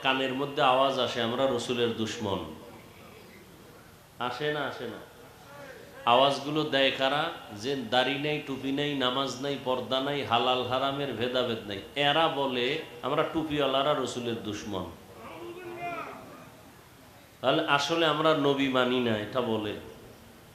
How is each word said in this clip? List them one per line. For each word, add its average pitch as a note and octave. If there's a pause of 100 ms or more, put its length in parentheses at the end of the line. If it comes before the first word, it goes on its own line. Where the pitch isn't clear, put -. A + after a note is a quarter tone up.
কানের C3
মধ্যে C#3
আওয়াজ C3
আসে, A#2+
আমরা A#2+
রসুলের A#2+
দুশ্মন। F#2+ (1600)
আসে D3
না, D3+
আসে B2+
না? G2+ (920)
আওয়াজগুলো C#3
দেয় C3+
কারা? C#3+ (220)
যে A#2+
দাড়ি B2+
নেই, D3
টুপি C3+
নেই, D3
নামাজ B2+
নাই, C#3
পর্দা B2+
নাই, C#3+
হালাল A#2+
হারামের C#3
ভেদাভেদ A#2
নাই। G2 (140)
এরা D3
বলে, C3+ (200)
"আমরা C#3+ (100)
টুপিওয়ালারা D3
রসুলের A#2+
দুশ্মন।" G2 (2500)
তাহলে D#3+
আসলে E3
আমরা D#3
নবী C#3
মানি B2+
না, A2+
এটা G#2+
বলে। G#2+ (840)